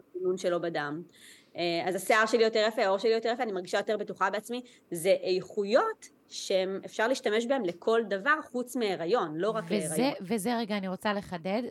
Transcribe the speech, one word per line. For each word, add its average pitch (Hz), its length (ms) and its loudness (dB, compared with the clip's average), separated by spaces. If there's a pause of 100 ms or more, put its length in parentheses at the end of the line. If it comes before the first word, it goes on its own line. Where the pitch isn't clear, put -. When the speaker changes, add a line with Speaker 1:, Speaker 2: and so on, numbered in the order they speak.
(160)
Speaker 1:
מינון 185 220 0
שלו 175 240 0
בדם. 156 400 -4 (540)
אה, 170 300 0
אז 180 100 0
השיער 214 300 4
שלי 226 180 4
יותר 220 240 4
יפה, 233 180 0
העור 190 120 2
שלי 220 120 2
יותר 226 200 2
יפה, 247 140 -2
אני 226 80 -4
מרגישה 185 260 -2
יותר 208 200 0
בטוחה 196 320 0
בעצמי. 214 320 -6 (300)
זה 175 320 4
איכויות 202 840 0 (220)
שהן, 190 580 -2
אפשר 220 220 0
להשתמש 233 380 0
בהן 240 200 0
לכל 226 440 2
דבר 247 320 2 (100)
חוץ 247 240 -6
מהיריון, 180 640 0
לא 190 120 2
רק 220 140 -2
Speaker 2:
וזה, 175 340 -2
Speaker 1:
להיריון. 269 240 2
Speaker 2:
וזה 214 360 -2
רגע 214 200 -2
אני 190 100 -4
רוצה 190 260 -2
לחדד, 190 580 -4